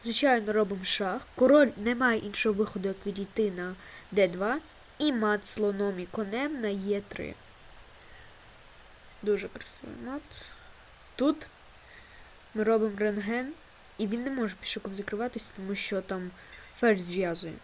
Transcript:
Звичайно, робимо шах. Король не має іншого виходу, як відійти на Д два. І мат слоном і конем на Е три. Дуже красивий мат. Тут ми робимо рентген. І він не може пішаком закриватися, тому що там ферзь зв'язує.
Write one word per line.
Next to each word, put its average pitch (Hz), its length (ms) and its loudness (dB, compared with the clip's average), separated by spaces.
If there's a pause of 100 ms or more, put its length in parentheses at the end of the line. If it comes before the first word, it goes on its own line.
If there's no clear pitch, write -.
Звичайно, 233 480 2
робимо 196 300 2
шах. 196 380 -2 (140)
Король 262 420 10
не 226 180 -2
має 240 240 2
іншого 208 360 0
виходу, 202 320 -2
як 190 180 -6
відійти 202 460 -2
на 180 240 -6 (360)
Д 190 160 6
два. 196 320 -2 (380)
І 302 160 2
мат 208 320 2
слоном 202 540 0
і 175 60 -6
конем 240 560 -4
на 214 80 -2
Е 202 380 -2
три. - 260 -10 (1900)
Дуже 202 260 0
красивий - 480 -14 (100)
мат. 277 160 -8 (920)
Тут 311 320 0 (1040)
ми 214 100 -2
робимо 214 340 4
рентген. 214 560 -2 (440)
І 214 100 -2
він 233 160 -2
не 269 80 -4
може 220 240 -2
пішаком - 400 -8
закриватися, 214 600 -6
тому 190 200 -6
що 190 260 -2
там 185 300 -6 (480)
ферзь 208 240 4
зв'язує. 170 500 0 (100)